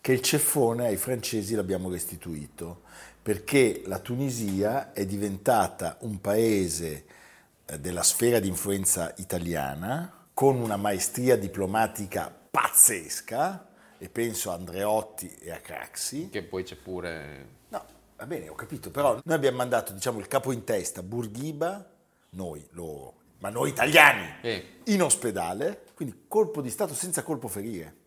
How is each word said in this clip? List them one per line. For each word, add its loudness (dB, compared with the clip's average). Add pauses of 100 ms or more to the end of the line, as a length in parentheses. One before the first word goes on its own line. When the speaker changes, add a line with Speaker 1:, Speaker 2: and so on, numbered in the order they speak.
Speaker 1:
Che 2
il 4
ceffone 2
ai 2
francesi -2
l'abbiamo -2
restituito, -8 (420)
perché 4
la -4
Tunisia -2
è -2
diventata 0
un -6
paese, 2 (600)
eh, -12
della -4
sfera 4
di 0
influenza -2
italiana, -4 (220)
con 4
una -2
maestria 2
diplomatica -2 (520)
pazzesca, -2 (300)
e -12
penso -2
a -2
Andreotti -2 (100)
e -10
a -10
Craxi. -8
Speaker 2:
Che -6
poi -6
c'è -14
pure -10 (220)
Speaker 1:
No, -10 (320)
va -12
bene, -8
ho -16
capito, -12
però 2 (100)
noi 0
abbiamo 2
mandato, 0
diciamo, -4
il -8
capo 0
in -6
testa, -2
Bourguiba, -6 (420)
noi, -10
loro, -12 (240)
ma -6
noi 0
italiani, 8 (160)
Speaker 2:
Sì. -2 (240)
Speaker 1:
in 6
ospedale, 0 (120)
quindi -10
colpo 2
di -4
stato -4
senza -4
colpo -6
ferire -8 (120)